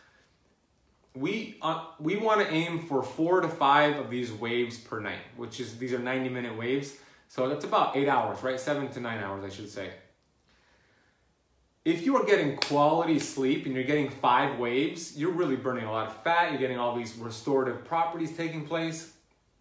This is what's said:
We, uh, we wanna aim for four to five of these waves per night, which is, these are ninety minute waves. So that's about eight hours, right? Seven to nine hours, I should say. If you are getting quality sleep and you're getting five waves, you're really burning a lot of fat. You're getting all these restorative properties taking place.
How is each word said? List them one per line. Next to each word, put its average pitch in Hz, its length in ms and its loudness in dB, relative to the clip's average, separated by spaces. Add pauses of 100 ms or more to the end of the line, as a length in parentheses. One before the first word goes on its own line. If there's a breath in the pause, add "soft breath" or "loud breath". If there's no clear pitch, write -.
(1160 soft breath)
We, 190 460 -4
uh, 160 220 -2 (140)
we 165 180 0
wanna 214 340 4
aim 165 300 0
for 135 220 0
four 175 380 2
to 170 80 2
five 147 500 6
of 120 120 -6
these 120 200 -4
waves 113 480 -2
per - 220 -10
night, 98 220 -8 (140)
which 117 220 -10
is, 113 200 -8
these 127 160 -4
are 123 40 0
ninety 127 300 -2
minute 120 280 -6
waves. 127 400 -2 (320 loud breath)
So 131 200 0
that's 147 160 -2
about - 320 4
eight 139 120 4
hours, 123 340 2
right? 131 180 -2
Seven 139 300 -2
to 127 100 -8
nine 113 220 -4
hours, 98 220 -6
I 98 40 -8
should 101 220 -12
say. 92 220 -8 (1900 soft breath)
If 165 220 2
you 269 100 4
are 202 80 2
getting 175 320 4
quality 156 600 4
sleep 131 480 0
and 131 80 -4
you're 127 100 -2
getting 143 240 2
five 127 500 2
waves, 127 600 -2
you're 170 140 0
really 165 240 0
burning 123 280 -2
a 107 80 -4
lot 110 140 -2
of - 160 -12
fat. 170 280 4
You're 139 80 -2
getting 127 200 0
all 120 180 0
these 113 220 -6
restorative 123 640 0
properties 165 500 -2
taking 156 320 -6
place. 165 460 -4 (480)